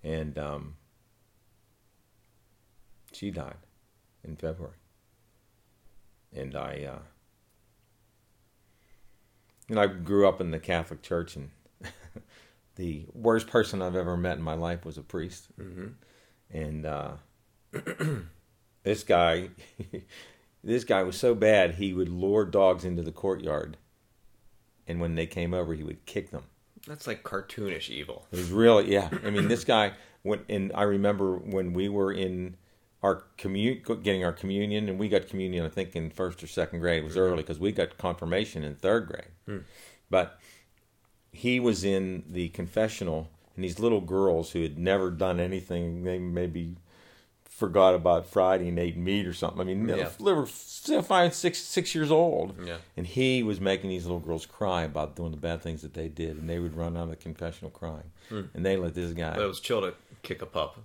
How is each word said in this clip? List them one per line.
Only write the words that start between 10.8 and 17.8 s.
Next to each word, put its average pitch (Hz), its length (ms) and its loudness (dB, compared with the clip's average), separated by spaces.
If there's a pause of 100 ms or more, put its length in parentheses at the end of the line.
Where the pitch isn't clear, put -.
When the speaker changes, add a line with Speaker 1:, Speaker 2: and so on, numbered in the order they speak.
Speaker 1:
Church, 85 340 -4
and 71 160 -12 (300)
<laughs> - 100 -14 (840)
the 82 380 -6
worst 113 340 4
person 107 340 2
I've 90 140 -2
ever 90 220 0
met 87 200 0
in 82 60 -8
my 80 120 -2
life 85 280 -4
was 76 140 -12
a 73 60 -14
priest. 85 440 -8 (120)
Speaker 2:
Mm-hmm. 92 280 -12 (640)
Speaker 1:
And, 78 340 -6
uh, 71 260 -6 (600)
<clears throat> - 1120 -8